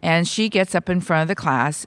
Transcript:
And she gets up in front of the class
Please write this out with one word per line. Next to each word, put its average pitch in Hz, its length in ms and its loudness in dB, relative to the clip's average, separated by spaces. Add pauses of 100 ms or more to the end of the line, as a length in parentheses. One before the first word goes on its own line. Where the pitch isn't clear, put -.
And 170 260 2
she 220 220 0
gets 190 260 0
up 180 140 0
in 180 120 0
front 160 220 2
of 160 40 0
the 190 80 -2
class 139 520 -2